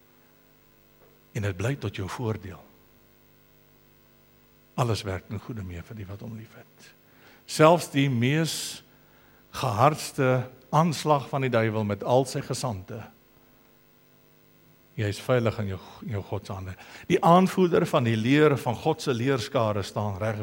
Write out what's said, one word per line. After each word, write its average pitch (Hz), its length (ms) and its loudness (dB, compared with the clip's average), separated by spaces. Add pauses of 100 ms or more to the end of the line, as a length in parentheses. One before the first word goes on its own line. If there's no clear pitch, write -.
(1300)
En 113 80 -4
dit 98 140 -2
bly 120 200 -2
tot 104 180 -6
jou 92 140 -6
voordeel. 101 560 -6 (2000)
Alles 117 280 -2
werk 92 280 -8
in 107 80 -8
goeie 107 240 -10
mee 87 200 -12
vir 113 140 -16
die 104 100 -12
wat 101 140 -14
hom 113 160 -12
liefhet. - 580 -20 (520)
Selfs 156 440 4
die 143 200 2
mees 135 720 -2 (680)
gehardste 127 960 2 (220)
aanslag 151 580 2
van 135 180 -2
die 123 60 -2
duiwel 110 340 2
met 101 180 -4
al 131 240 4
sy 143 160 -6
gesande, 110 560 -8 (2000)
jy 107 160 0
is - 80 -10
veilig 117 400 0
in 98 140 -4
jou, 92 60 -10 (260)
in 127 100 -6
jou 95 80 -4
God - 240 -10
se 101 80 -10
hande. 95 180 -12 (340)
Die 170 160 2
aanvoerder 175 640 6
van 135 200 2
die 113 80 2
leer 139 440 4
van 117 200 -4
God 156 240 -2
se 139 100 0
leerskare 113 680 0
staan 104 360 -4
reg 107 220 -4